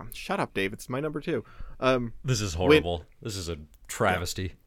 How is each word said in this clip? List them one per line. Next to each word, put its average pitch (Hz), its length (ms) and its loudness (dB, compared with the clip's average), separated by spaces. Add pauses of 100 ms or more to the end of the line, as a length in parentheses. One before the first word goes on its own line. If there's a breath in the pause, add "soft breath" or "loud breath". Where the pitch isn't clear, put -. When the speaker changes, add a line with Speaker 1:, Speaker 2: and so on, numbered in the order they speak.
(140)
Speaker 1:
shut - 260 -4
up, 143 140 -4
Dave, 98 180 0
it's - 160 -12
my 131 140 -4
number 151 180 -4
two. 143 240 -2 (380 loud breath)
Um, 127 320 2 (100)
Speaker 2:
This 127 160 2
is 98 160 -2
Speaker 1:
Wynd 92 160 6 (140)
Speaker 2:
horrible. 85 180 -2 (180)
This 113 140 -8
is 87 140 -6
a 82 80 -6 (320)
travesty. 92 640 0 (140)